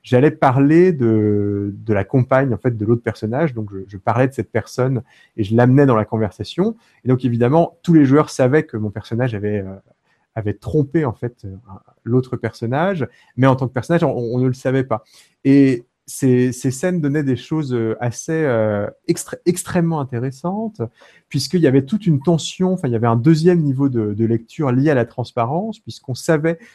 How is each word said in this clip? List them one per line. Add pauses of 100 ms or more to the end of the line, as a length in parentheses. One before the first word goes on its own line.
j'allais
parler
de,
de
la
compagne,
en
fait,
de
l'autre
personnage.
Donc,
je, (100)
je
parlais
de
cette
personne (360)
et
je
l'amenais
dans
la
conversation. (300)
Et
donc,
évidemment,
tous
les
joueurs
savaient
que
mon
personnage
avait,
euh, (600)
avait
trompé,
en
fait,
euh, (480)
l'autre
personnage. (300)
Mais
en
tant
que
personnage,
on,
on
ne
le
savait
pas. (400)
Et (240)
ces,
ces
scènes
donnaient
des
choses,
euh,
assez,
euh, (200)
extré-,
extrêmement
intéressantes, (460)
puisqu'il
y
avait
toute
une
tension,
enfin,
il
y
avait
un
deuxième
niveau
de,
de
lecture
lié
à
la
transparence,
puisqu'on
savait (160)